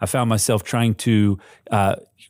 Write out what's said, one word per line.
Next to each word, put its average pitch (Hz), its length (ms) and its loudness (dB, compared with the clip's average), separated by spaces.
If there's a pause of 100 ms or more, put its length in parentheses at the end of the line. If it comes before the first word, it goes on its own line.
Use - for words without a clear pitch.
I - 40 -2
found 120 220 -2
myself 110 360 0
trying 117 320 -2
to, 104 420 2 (320)
uh, 98 280 0 (320)